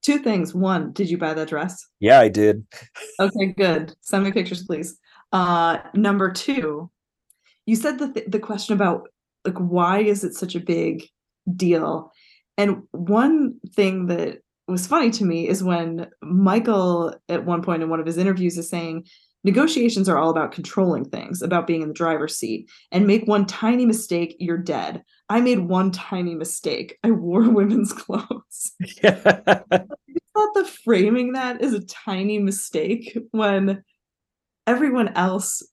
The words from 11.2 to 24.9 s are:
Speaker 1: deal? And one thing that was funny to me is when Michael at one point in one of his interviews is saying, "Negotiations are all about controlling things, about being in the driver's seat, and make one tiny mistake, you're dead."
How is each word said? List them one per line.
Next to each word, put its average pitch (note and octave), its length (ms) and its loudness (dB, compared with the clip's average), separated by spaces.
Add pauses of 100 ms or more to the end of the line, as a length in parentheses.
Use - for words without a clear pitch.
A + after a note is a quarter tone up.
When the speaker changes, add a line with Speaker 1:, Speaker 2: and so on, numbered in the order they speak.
Speaker 1:
deal? E3 560 0 (480)
And G3+ 320 0
one B3 680 2 (140)
thing F#3+ 320 0
that E3+ 320 -4 (280)
was F3+ 220 -4
funny C#4 240 2
to G#3+ 120 -2
me E3 240 0
is F#3+ 140 0
when E3+ 460 -2 (120)
Michael F#3 920 2 (140)
at F3 160 -2
one E3+ 180 -2
point E3+ 200 -2
in D#3+ 60 -4
one D#3+ 120 -2
of D#3+ 60 -4
his E3 120 -4
interviews F3+ 400 0
is E3+ 100 -8
saying, E3+ 360 -8 (380)
"Negotiations A#3 680 2
are E3 100 4
all D#3+ 120 2
about D#3+ 220 0
controlling E3 520 -2
things, - 380 -10
about F3 240 -2
being E3 160 -2
in D3+ 60 -6
the D3+ 60 -8
driver's D#3 420 -2
seat, - 320 -8 (240)
and G3 140 4
make G#3+ 200 4
one G3+ 200 4
tiny A#3+ 400 0
mistake, F3 520 0
you're E3+ 200 -4
dead." C3+ 440 -6 (260)